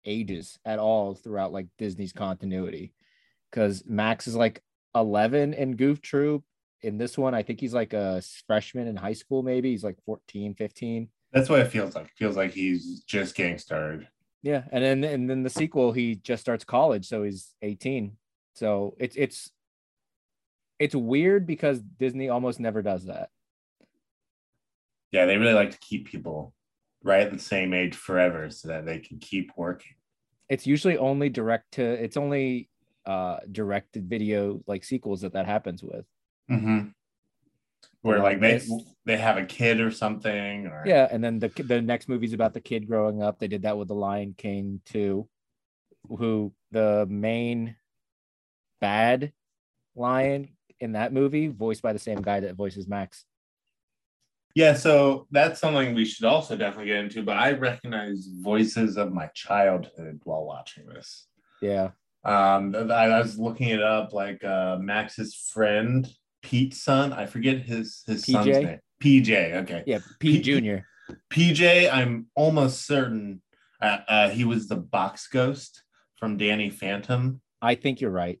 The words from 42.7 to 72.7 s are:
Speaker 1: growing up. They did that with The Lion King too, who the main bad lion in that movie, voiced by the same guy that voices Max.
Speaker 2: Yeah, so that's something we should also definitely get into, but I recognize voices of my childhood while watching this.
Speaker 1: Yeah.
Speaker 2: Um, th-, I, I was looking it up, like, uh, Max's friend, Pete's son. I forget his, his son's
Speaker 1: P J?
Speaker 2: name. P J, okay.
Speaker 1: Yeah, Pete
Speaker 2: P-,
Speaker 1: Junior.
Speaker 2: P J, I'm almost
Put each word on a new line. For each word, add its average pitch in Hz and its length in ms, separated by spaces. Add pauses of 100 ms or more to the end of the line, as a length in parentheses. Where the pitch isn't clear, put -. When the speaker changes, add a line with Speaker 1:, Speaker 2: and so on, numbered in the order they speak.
Speaker 1:
growing 107 340
up. 104 180
They 107 80
did 95 160
that 107 140
with 101 100
The 101 80
Lion 101 420
King 98 480
too, 101 420 (800)
who 110 460 (180)
the 107 380
main 113 640 (1080)
bad 117 500 (640)
lion 135 540 (300)
in 113 140
that 110 200
movie, 139 340
voiced 110 340
by 110 120
the 104 60
same 104 220
guy 101 200
that 92 140
voices 95 320
Max. 98 380 (1300)
Speaker 2:
Yeah, 156 180
so 139 580
that's 151 280
something 135 360
we 113 100
should 113 200
also 143 300
definitely 104 320
get 104 100
into, 104 260
but 101 140
I 135 160
recognize 110 760 (120)
voices 107 580
of 98 140
my 82 220
childhood 87 920
while 80 200
watching - 400
this. - 400 (360)
Speaker 1:
Yeah. 98 300 (320)
Speaker 2:
Um, 98 500
th-, 113 180
I, 113 140
I 113 160
was 110 180
looking 117 300
it 107 120
up, 107 320
like, 101 300
uh, 92 360
Max's 107 540
friend, 110 720 (360)
Pete's 131 400
son. 135 300
I 101 120
forget 127 360
his, 113 440
his 107 200
son's 107 200
Speaker 1:
P 139 60
J? 139 120
Speaker 2:
name. 80 160 (200)
P 139 220
J, 98 380
okay. 87 280
Speaker 1:
Yeah, 110 120 (200)
Pete 156 160
Speaker 2:
P-, - 60
Speaker 1:
Junior. 113 440 (440)
Speaker 2:
P 170 240
J, 175 360
I'm 123 460
almost 147 500